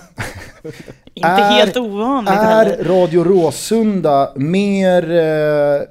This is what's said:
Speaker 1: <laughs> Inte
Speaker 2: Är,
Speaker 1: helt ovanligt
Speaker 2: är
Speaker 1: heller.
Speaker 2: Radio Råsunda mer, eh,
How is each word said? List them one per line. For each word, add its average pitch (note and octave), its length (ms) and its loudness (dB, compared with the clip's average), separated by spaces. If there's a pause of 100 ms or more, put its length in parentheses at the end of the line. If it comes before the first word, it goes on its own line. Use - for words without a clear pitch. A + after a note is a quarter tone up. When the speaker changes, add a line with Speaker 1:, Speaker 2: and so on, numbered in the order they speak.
(160)
Speaker 1:
<laughs> - 480 -14 (500)
Inte E3+ 160 -2
Speaker 2:
Är, G3+ 220 2
Speaker 1:
helt G#3 260 2
ovanligt A3 560 -2
Speaker 2:
är A3 320 4
Speaker 1:
heller. - 180 -2
Speaker 2:
Radio F3 400 2
Råsunda E3+ 1120 0
mer, F3+ 760 0
eh, D3+ 800 0